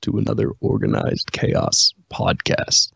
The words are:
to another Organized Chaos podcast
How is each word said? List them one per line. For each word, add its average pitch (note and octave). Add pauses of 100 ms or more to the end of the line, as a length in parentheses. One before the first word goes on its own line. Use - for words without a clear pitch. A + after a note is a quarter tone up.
to F#2
another G#2
Organized -
Chaos - (180)
podcast -